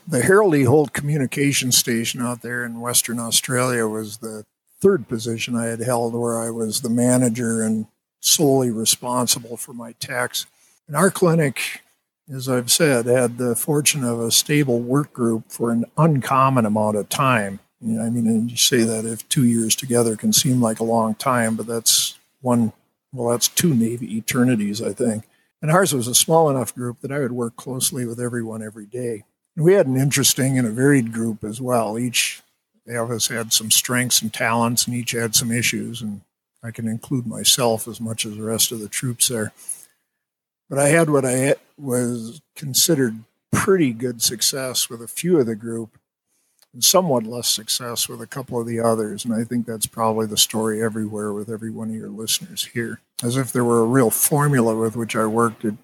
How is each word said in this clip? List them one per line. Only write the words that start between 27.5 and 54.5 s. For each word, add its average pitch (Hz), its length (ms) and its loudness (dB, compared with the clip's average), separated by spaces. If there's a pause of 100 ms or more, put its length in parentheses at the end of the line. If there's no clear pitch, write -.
closely 127 480 -6
with 117 160 -8
everyone 113 420 -6
every 107 220 -14
day. 117 400 -8 (320)
And 151 80 0
we 180 80 8
had 196 140 6
an 131 100 0
interesting 135 600 2
and 123 100 2
a - 20 -4
varied 127 400 4
group 113 320 -4
as 107 160 -8
well. 117 400 -2
Each - 440 -4 (440)
of 120 240 -4
us 110 180 -2
had 113 220 -6
some 110 200 -2
strengths 123 500 0
and 110 100 -4
talents, 117 560 0
and 123 80 -4
each 120 180 -4
had 117 220 -2
some 120 160 0
issues, 113 520 -2
and 101 180 -8 (420)
I 117 80 -12
can 113 160 -8
include 117 400 -4
myself 110 640 0
as 107 100 -12
much 113 280 -6
as 104 100 -10
the 110 60 -10
rest 110 300 -2
of 113 80 -8
the 104 100 -12
troops - 380 -2
there. 110 260 -4 (1120)
But 131 100 -4
I 143 100 4
had 165 200 6
what 139 160 4
I 127 80 0
had 131 280 2 (180)
was 123 640 -4 (120)
considered 127 720 0 (260)
pretty 170 440 2
good 117 260 -6
success 131 680 -2
with 117 100 -12
a 117 80 -14
few 170 300 2
of 123 80 4
the 113 100 -2
group, 113 420 -8 (760)
and 120 100 -4
somewhat 147 400 4
less 117 240 -6
success 117 580 -4
with 120 140 -12
a 113 60 -12
couple 123 340 -6
of 117 60 -4
the 117 140 -2
others. 110 440 0
And 117 80 -2
I 113 120 0
think 120 200 -2
that's 113 220 -8
probably 110 400 0
the 107 100 -6
story 110 460 -2
everywhere 107 500 -4
with 104 160 -8
every 113 220 -8
one 110 180 -8
of 110 60 -6
your 104 160 -10
listeners 104 540 -6 (100)
here. 117 260 -6 (220)
As 120 140 -2
if 131 160 -2
there 123 120 0
were 117 160 4
a 113 60 4
real 123 240 4
formula 135 640 2